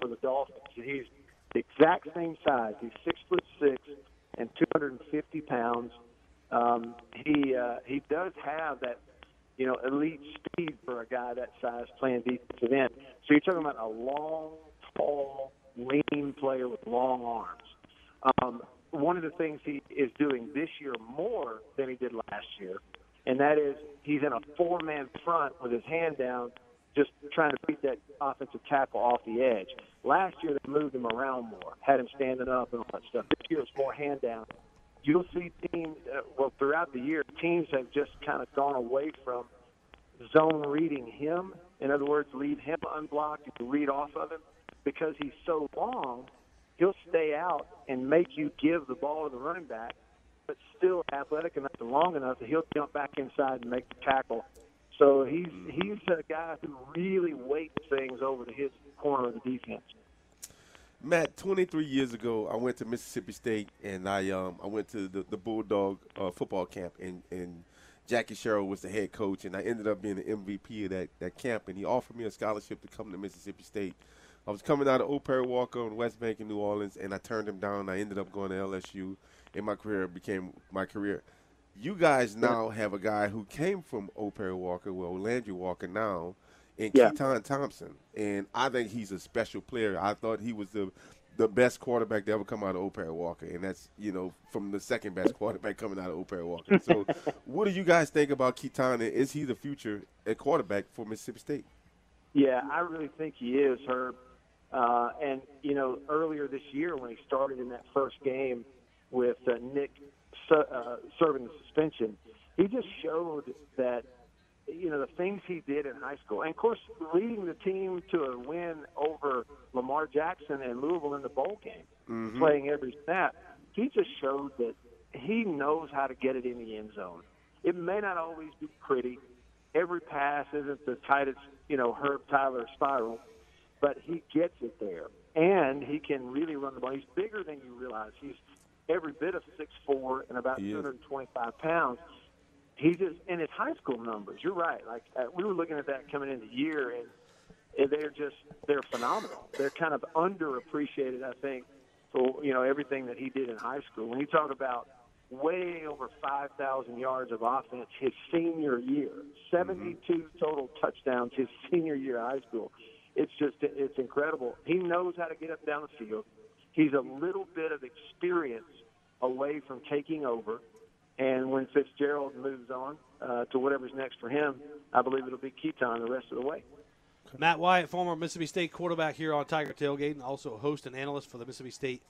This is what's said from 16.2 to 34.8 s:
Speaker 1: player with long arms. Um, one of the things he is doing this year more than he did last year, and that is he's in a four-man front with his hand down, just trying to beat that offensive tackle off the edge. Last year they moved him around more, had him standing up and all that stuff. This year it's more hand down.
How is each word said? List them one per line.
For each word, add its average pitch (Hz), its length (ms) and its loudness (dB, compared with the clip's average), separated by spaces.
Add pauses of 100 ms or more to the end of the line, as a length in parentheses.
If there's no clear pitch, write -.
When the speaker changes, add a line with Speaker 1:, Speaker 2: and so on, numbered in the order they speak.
Speaker 1:
player 131 300 2
with 113 180 -8
long 123 380 2
arms. 113 380 -6 (800)
Um, 120 200 -2 (280)
one 165 260 2
of 170 60 -2
the 156 80 -4
things 151 340 -2
he 143 260 -6
is 135 280 0
doing 131 360 2
this 151 140 -2 (120)
year 139 120 -6 (240)
more 151 460 -4 (140)
than 135 120 0
he 127 80 -6
did 123 160 -4
last 110 340 -6 (120)
year, 95 200 -8 (480)
and 127 140 4
that 151 180 8
is 143 180 2 (260)
he's 147 200 0
in 143 100 2
a 113 80 -2 (160)
four-man 160 520 0 (160)
front 160 380 0
with 120 100 -2
his 113 120 0
hand 160 340 0
down, 123 340 -2 (420)
just 143 160 4 (220)
trying 156 180 4
to 131 60 0 (100)
beat 151 160 0
that 131 160 0 (220)
offensive 135 480 -4
tackle 135 320 4
off 120 260 6
the 117 160 2
edge. 110 240 4 (380)
Last 170 400 4
year 151 80 0
they 139 200 -4
moved 147 220 2
him 123 140 -2
around 123 420 0
more, - 300 -12
had 139 180 6
him 123 160 0
standing 131 340 0
up 123 240 0
and 120 80 -4
all 113 120 -8
that - 180 -8
stuff. 113 200 -2
This - 200 0
year 156 100 2
it's 123 160 -6
more 135 160 0
hand 143 280 -2
down. 113 240 -4 (580)